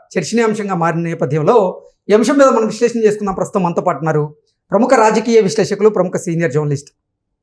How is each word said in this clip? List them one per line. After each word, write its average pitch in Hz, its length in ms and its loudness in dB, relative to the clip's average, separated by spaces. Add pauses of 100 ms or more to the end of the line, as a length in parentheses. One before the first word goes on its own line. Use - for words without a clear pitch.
(180)
చర్చనీయాంశంగా 208 580 -2
మారిన 170 240 -2
నేపథ్యంలో 165 840 0 (280)
ఈ 196 40 2
అంశం 262 240 2
మీద 269 100 6
మనం 226 180 2
విశ్లేషణ 233 340 -2
చేసుకుందాం. 208 360 -2
ప్రస్తుతం 185 280 -4
మనతో 175 180 -2
పాటు 170 160 -2
ఉన్నారు 151 380 -4 (360)
ప్రముఖ 226 240 2
రాజకీయ 220 460 4
విశ్లేషకులు, 202 480 0
ప్రముఖ 185 280 -2
సీనియర్ 170 340 -4
జర్నలిస్ట్ 147 380 -4 (540)